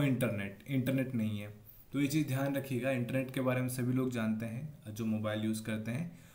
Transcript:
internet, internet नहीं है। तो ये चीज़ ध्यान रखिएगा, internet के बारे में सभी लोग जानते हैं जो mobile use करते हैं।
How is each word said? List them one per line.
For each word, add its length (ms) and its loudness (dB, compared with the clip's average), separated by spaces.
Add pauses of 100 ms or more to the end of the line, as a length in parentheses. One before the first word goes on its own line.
internet, 680 0
internet 460 0
नहीं 260 0
है। 80 -10 (440)
तो 80 0
ये 60 4
चीज़ 200 2
ध्यान 300 0
रखिएगा, 340 0
internet 440 0
के 60 0
बारे 200 2
में 80 0
सभी 240 0
लोग 180 2
जानते 360 0
हैं 480 -8
जो 100 -4
mobile 400 2
use 200 2
करते 260 -2
हैं। 200 -2 (240)